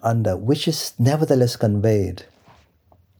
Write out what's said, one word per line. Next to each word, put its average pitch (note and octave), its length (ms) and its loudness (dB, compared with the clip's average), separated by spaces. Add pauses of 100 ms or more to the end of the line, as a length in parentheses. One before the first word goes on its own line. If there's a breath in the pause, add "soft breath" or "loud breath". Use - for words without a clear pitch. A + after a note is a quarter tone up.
under, A2+ 340 0
which C3 320 -2
is - 300 -6
nevertheless C3+ 580 2
conveyed. G#2 680 0 (960 soft breath)